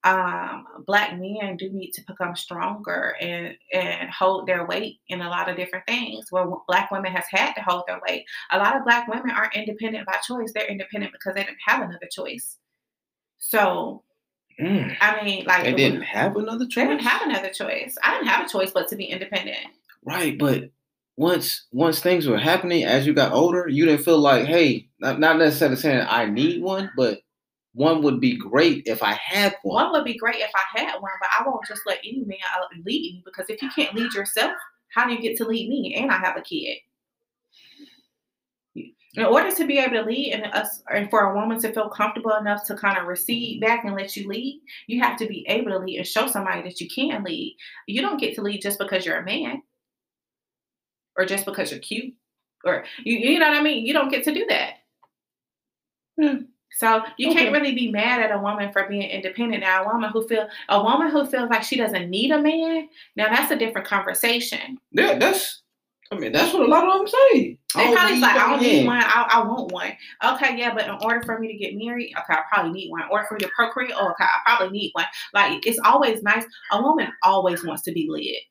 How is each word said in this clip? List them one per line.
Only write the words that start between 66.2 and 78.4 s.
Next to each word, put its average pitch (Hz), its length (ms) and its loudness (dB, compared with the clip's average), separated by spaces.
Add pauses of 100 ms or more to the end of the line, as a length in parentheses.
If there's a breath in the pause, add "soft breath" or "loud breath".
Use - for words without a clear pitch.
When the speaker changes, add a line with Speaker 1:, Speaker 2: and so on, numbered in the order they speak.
Speaker 2:
that's 320 200 4
what 339 120 4
a - 20 6
lot 320 220 8
of 381 100 6
them 427 80 0
say. 427 520 6 (180)
Speaker 1:
They - 40 0
Speaker 2:
"I 233 40 6
don't 240 100 6
Speaker 1:
probably 359 220 6
Speaker 2:
need 247 60 4
Speaker 1:
like, 240 140 6
"I - 20 4
Speaker 2:
no 214 160 6
Speaker 1:
don't 262 80 2
need 285 160 6
Speaker 2:
man." 254 80 6
Speaker 1:
one. 240 180 4
I, 226 260 4
I 233 160 6
want 208 260 -4
one." 175 200 -6 (320 loud breath)
Okay, 262 340 2
yeah, 233 160 0
but 214 120 0
in 196 160 -6
order 233 200 0
for 226 160 -4
me 226 100 -4
to 214 80 -10
get 202 200 -8
married, 240 420 -6
okay, - 200 -2
I - 40 -2 (100)
probably 170 200 0
need 185 180 -10
one. 165 120 -4
In - 60 -6
order 208 200 0
for 220 60 -8
me 208 60 -6
to 185 160 -4
procreate, 240 400 0
oh, 190 140 0
okay, 170 140 0
I - 200 4
probably 190 320 4
need 208 180 -4
one. 165 120 0 (260 loud breath)
Like, 202 340 2
it's 226 180 0
always 233 400 4
nice. 214 200 2 (280 loud breath)
A 208 100 2
woman 285 260 2 (140)
always 185 420 4
wants 156 200 -6
to - 80 -6
be 160 180 -2
led. - 400 -6